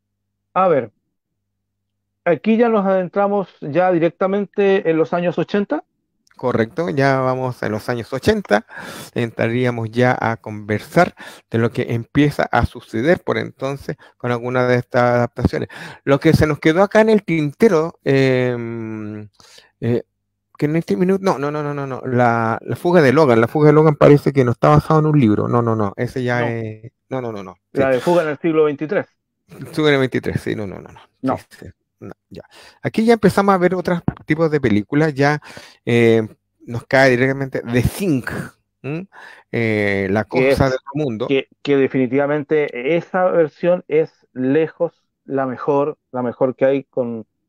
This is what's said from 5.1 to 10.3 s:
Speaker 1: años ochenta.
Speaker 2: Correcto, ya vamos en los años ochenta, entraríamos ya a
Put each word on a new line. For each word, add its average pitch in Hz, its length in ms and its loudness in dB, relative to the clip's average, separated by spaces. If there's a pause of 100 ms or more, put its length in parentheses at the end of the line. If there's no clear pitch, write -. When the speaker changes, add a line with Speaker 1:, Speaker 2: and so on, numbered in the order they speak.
Speaker 1:
años 175 260 -2
ochenta. 202 460 -4 (500)
Speaker 2:
Correcto, 120 540 -2
ya 135 320 2
vamos 127 420 -4
en 107 80 -4
los 107 180 -8
años 120 240 -6
ochenta, 208 540 0 (480)
entraríamos 117 760 -2
ya 123 280 2
a 113 200 -2